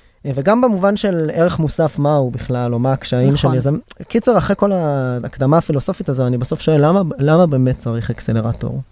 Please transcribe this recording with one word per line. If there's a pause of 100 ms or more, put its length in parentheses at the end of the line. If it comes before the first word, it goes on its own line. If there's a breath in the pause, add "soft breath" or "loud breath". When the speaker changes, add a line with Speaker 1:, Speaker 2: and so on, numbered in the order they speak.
(260 loud breath)
Speaker 1:
אה,
וגם
במובן
של
ערך
מוסף,
מה
הוא
בכלל,
או
מה
הקשיים
Speaker 2:
נכון.
Speaker 1:
של
יזם. (320)
קיצר,
אחרי
כל
ההקדמה
הפילוסופית
הזו,
אני
בסוף
שואל,
"למה, (160)
למה
באמת
צריך
אקסלרטור?" (120)